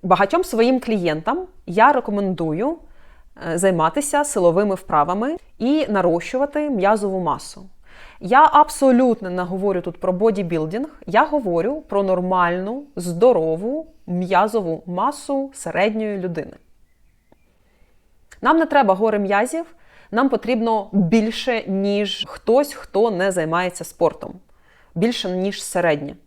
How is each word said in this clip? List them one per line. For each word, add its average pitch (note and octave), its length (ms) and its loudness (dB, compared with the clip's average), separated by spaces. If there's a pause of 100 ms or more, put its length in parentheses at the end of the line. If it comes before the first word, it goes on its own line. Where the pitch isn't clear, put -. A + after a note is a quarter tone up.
Багатьом D4 420 2
своїм B3 360 2
клієнтам G#3+ 640 -2 (200)
я G#3+ 260 4
рекомендую, G3+ 840 -2 (760)
е, E3 60 -2
займатися F#3+ 680 0
силовими G3 500 2
вправами F#3 640 -2 (220)
і C#4 300 0
нарощувати A#3+ 840 0
м'язову G3 500 0
масу. - 480 -6 (520)
Я B3+ 320 6
абсолютно B3+ 760 4
не F3+ 120 -2
говорю F#3 380 -2
тут F3 200 -8
про F#3 120 0
бодібілдинг, F#3 760 -2 (180)
я G#3+ 180 4
говорю C4 640 -2
про G3+ 140 0
нормальну, F#3 840 0 (120)
здорову F3+ 920 0 (200)
м'язову F3+ 800 0
масу C4+ 680 -4
середньої G#3 640 -2
людини. E3+ 380 -8 (1800)
Нам D4 180 4
не D#4+ 80 2
треба C4+ 280 4
гори G#3 240 0
м'язів, G#3 560 -2 (360)
нам B3 180 2
потрібно A3+ 640 -2
більше, A3 720 0
ніж G3+ 640 -2
хтось, C#4 460 0
хто A3+ 360 0
не F#3+ 220 0
займається F3 520 -2
спортом. - 560 -4 (540)
Більше, G#3 360 -2
ніж F#3 320 -4
середнє. D3 540 -2 (100)